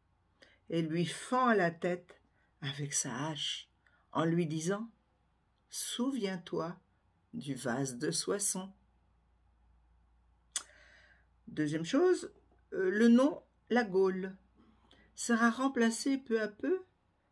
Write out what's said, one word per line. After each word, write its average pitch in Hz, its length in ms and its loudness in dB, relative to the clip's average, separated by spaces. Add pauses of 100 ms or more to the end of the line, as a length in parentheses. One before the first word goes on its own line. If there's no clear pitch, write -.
(680)
et 170 120 -2
lui 165 240 -2
fend 254 480 0
la 185 160 4
tête - 520 -6 (400)
avec 143 320 -8
sa 135 340 -4
hache - 420 -8 (440)
en 147 100 0
lui 165 220 2
disant : « 170 440 -4 (800)
Souviens-toi 190 1080 -4 (540)
du 127 220 -6
vase 123 420 -4
de 151 140 -2
Soissons. » 190 600 -2 (2750)
Deuxième 151 360 -2
chose, 330 480 2 (400)
euh, 190 180 0
le 214 200 6
nom 262 340 6 (260)
La 233 140 2
Gaule 190 540 0 (800)
sera 233 340 2
remplacé 254 680 2
peu 226 240 -2
à 214 60 -2
peu 320 380 -2 (460)